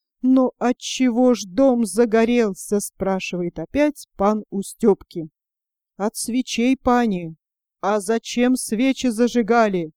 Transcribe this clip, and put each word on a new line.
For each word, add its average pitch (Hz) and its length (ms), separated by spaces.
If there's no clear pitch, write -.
«Но 254 340
отчего 247 800
ж 196 100
дом 240 400
загорелся?» — 220 960
спрашивает 185 800
опять 285 560
пан 208 340
у 196 140
Степки. - 680
«От 208 200
свечей, 247 600
пани». 208 600
«А 208 180
зачем 233 560
свечи 254 520
зажигали?» 214 880